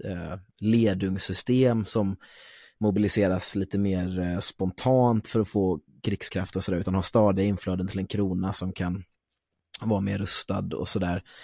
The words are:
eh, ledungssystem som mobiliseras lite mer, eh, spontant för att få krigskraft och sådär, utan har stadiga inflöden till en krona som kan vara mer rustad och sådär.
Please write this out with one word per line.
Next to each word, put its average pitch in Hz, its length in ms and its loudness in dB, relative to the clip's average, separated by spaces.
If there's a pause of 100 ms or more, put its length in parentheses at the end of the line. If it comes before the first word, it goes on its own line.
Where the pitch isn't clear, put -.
eh, 87 340 -8 (200)
ledungssystem 110 1300 2
som 98 320 0 (640)
mobiliseras 101 800 2
lite 98 220 -2
mer, 92 400 0
eh, 90 200 -2
spontant 117 920 2
för 117 120 2
att 101 80 0
få 92 320 0 (260)
krigskraft 95 500 -4
och 92 80 -2
sådär, 90 140 0
utan 92 160 -2
har 95 80 2
stadiga 101 440 4
inflöden 92 400 -2
till 98 120 -6
en 95 80 -2
krona 95 460 -2
som 92 200 -4
kan 92 320 -4 (760)
vara 110 200 0
mer 101 180 -2
rustad 98 560 -4
och - 140 -4
sådär. 90 340 -2 (220)